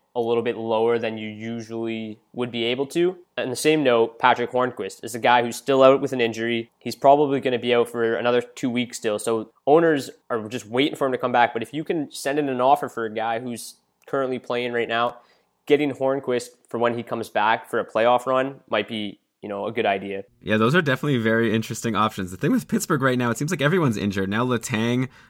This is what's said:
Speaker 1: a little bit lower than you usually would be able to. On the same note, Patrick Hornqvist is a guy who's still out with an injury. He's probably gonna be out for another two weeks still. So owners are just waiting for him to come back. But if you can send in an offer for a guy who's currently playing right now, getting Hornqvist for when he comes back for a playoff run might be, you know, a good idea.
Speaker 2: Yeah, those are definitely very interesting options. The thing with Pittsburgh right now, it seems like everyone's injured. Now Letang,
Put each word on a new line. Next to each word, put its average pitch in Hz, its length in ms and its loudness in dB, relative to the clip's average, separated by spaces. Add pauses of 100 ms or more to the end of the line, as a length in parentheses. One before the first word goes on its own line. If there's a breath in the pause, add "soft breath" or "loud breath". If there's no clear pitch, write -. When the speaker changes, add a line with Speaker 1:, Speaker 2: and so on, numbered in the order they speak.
(160)
Speaker 1:
a 123 40 -2
little 117 220 2
bit 117 140 -2
lower 113 420 2
than 113 180 -4
you 110 120 -8
usually 113 920 -8 (140)
would 123 180 -6
be 117 140 -4
able 123 200 0
to. 175 320 0 (220)
On 123 100 -4
the 123 60 -4
same 156 300 2
note, 117 340 4
Patrick 120 320 0
Hornqvist 123 540 -4
is 113 100 -10
a 120 60 -8
guy 123 220 4
who's 117 120 -4
still 135 300 2
out 135 160 8
with 131 120 -4
an 131 80 -2
injury. 113 600 -2
He's 117 160 -10
probably 139 420 4
gonna 127 220 -2
be 120 120 0
out 120 160 4
for 117 280 0
another 120 260 2
two - 260 -6
weeks 120 280 -4
still. 104 240 -4
So 113 320 -4 (160)
owners 151 420 4 (180)
are 110 200 -4
just 107 180 -8
waiting 127 300 -2
for 139 100 -2
him 131 60 -2
to 123 60 -2
come 123 120 -2
back. 120 220 4
But 117 100 -4
if 113 100 -12
you 151 120 -6
can 156 260 -4
send 147 300 -4
in 143 80 0
an 127 120 -2
offer 139 280 2
for 117 160 -6
a 110 100 -8
guy 113 240 -4
who's 120 380 -10 (320)
currently 131 320 -2
playing 123 320 -4
right 120 160 -2
now, 117 300 0 (480 soft breath)
getting 143 260 4
Hornqvist 131 560 -2 (200)
for 117 100 -6
when 117 200 2
he 117 60 -6
comes 117 240 -6
back 110 420 0
for 120 80 0
a 107 60 0
playoff 120 420 2
run 131 420 0
might 107 200 0
be, 104 320 -8 (220)
you 104 60 -12
know, 101 180 -6
a 113 60 -6
good 113 140 0
idea. 98 380 -2 (180)
Speaker 2:
Yeah, 107 140 0
those 113 180 2
are 185 80 4
definitely 143 360 0
very 113 360 2
interesting 113 400 -2
options. 98 380 -2
The 95 40 -14
thing 143 140 0
with 254 160 0
Pittsburgh 175 340 -2
right 127 160 2
now, 123 140 0
it 113 80 -2
seems 151 140 -4
like 160 100 -4
everyone's 151 340 2
injured. 98 320 -2
Now 107 160 0
Letang, 120 640 -2 (220 soft breath)